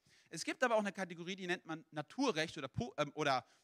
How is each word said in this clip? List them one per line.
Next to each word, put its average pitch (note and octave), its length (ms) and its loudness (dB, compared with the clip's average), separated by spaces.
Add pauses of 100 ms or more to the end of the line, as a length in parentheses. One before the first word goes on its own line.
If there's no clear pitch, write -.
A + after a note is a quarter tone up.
(300)
Es E3 140 -8
gibt - 200 -2
aber A#3 120 4
auch A3 40 6
eine G3+ 120 0
Kategorie, F3+ 440 -6
die F#3+ 120 -6
nennt F3+ 180 -2
man D#3+ 260 -10
Naturrecht D#3 680 0
oder C3+ 100 -4
po-, - 300 -4
ähm, D3 160 2
oder C#3 320 2 (180)